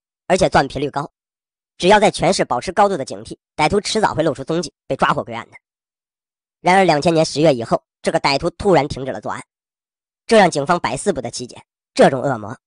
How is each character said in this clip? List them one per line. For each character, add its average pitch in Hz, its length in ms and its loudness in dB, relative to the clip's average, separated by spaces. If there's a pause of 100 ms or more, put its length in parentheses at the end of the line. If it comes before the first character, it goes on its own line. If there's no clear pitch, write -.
(280)
而 180 80 4
且 175 120 2
作 160 120 2
案 139 80 -2
频 - 120 -8
率 143 80 -2
高， 143 220 -8 (640)
只 175 120 0
要 208 100 6
在 196 140 4
全 165 200 0
市 185 120 -2
保 123 160 -4
持 190 100 -8
高 202 180 2
度 196 80 -4
的 135 80 -8
警 107 200 -14
惕， - 120 -16 (200)
歹 151 120 0
徒 196 120 0
迟 - 200 -4
早 196 140 0
会 156 80 0
露 156 100 0
出 135 120 -10
踪 165 180 -4
迹， - 100 -12 (140)
被 139 80 -6
抓 143 180 0
获 135 120 -4
归 113 100 -12
案 113 160 -10
的。 - 60 -20 (1040)
然 180 160 4
而， 196 80 6
两 156 160 2
千 170 120 2
年 160 120 2
十 - 160 -2
月 156 140 4
以 117 80 -4
后， 160 220 -2 (180)
这 - 80 -2
个 160 100 0
歹 139 180 0
徒 170 120 -4
突 - 240 0
然 147 140 2
停 131 160 -10
止 131 80 -6
了 101 80 -10
作 117 100 -8
案， 104 140 -8 (800)
这 226 100 4
让 190 140 6
警 143 160 -4
方 175 140 0
百 113 160 -4
思 196 160 -2
不 135 80 -8
得 117 100 -8
其 123 160 -10
解。 - 160 -20 (320)
这 208 160 6
种 131 120 0
恶 131 160 -2
魔 107 280 -12